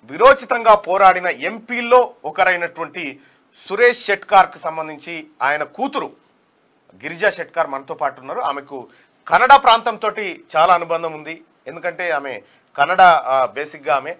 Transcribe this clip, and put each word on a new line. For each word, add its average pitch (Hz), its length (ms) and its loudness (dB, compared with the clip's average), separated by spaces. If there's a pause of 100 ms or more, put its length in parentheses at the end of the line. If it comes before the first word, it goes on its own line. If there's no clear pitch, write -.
విరోచితంగా 233 720 4
పోరాడిన 180 520 2
ఎంపీల్లో 226 840 0 (120)
ఒకరైనటువంటి 170 920 -4 (500)
సురేష్ 233 360 0
షెట్కార్కు 196 520 0
సంబంధించి 156 720 -12 (140)
ఆయన 147 220 -2
కూతురు 240 480 -8 (920)
గిరిజా 170 260 -2
షెట్కార్ 165 380 -6
మనతో 139 260 -10
పాటు 135 260 -6
ఉన్నారు. 151 220 -10
ఆమెకు 139 460 -10 (400)
కన్నడ 240 280 4
ప్రాంతంతోటి 220 880 0 (120)
చాలా 175 180 4
అనుబంధం 165 400 -4
ఉంది, 156 300 -16 (240)
ఎందుకంటే 170 440 -8
ఆమె 139 300 -6 (360)
కన్నడ, 175 240 2
ఆ, 135 440 4
బేసిక్గా 151 500 -6
ఆమె. 143 240 -8